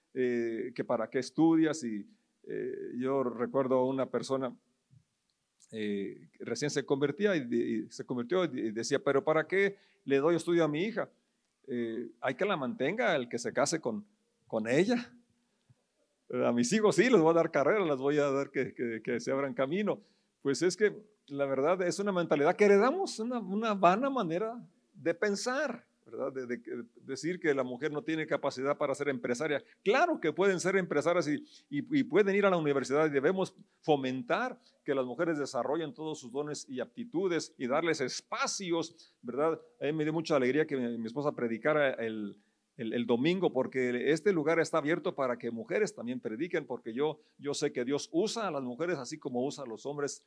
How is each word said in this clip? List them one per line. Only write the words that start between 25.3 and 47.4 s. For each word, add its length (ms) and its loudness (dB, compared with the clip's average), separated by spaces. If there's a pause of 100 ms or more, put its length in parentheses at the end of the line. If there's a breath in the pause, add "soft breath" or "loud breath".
¿verdad? 280 -6
De, 140 -8
de, 120 -4
de 260 -10 (180)
decir 360 -6
que 160 2
la 80 2
mujer 300 -4
no 100 -4
tiene 240 -4
capacidad 500 -2
para 180 -2
ser 140 -2
empresaria. 540 -2 (220 soft breath)
Claro 360 4
que 120 0
pueden 260 2
ser 180 0
empresarias 520 2
y, 80 0 (340 loud breath)
y, 300 0
y 20 4
pueden 320 4
ir 100 4
a 60 6
la 60 4
universidad 500 2
y 40 -2
debemos 440 0 (280)
fomentar 760 0 (260 soft breath)
que 120 0
las 100 0
mujeres 320 -2
desarrollen 560 -4
todos 240 -8
sus 140 -16
dones 360 -6
y 120 -6
aptitudes 760 -4
y 120 -4
darles 320 0
espacios, 1200 -4
¿verdad? 380 -2 (200)
A 40 -2
mí 80 0
me 100 0
dio 100 0
mucha 220 0
alegría 320 4
que 100 -4
mi, 220 -2
mi 80 -4
esposa 300 -4
predicara 560 0
el, 440 -6 (400 soft breath)
el, 160 -6
el 140 0
domingo, 460 2
porque 580 0
este 220 2
lugar 260 2
está 200 0
abierto 360 0
para 240 -2
que 140 -4
mujeres 420 -2
también 240 -6
prediquen, 480 -4
porque 260 -8
yo, 280 -2 (180 soft breath)
yo 160 -6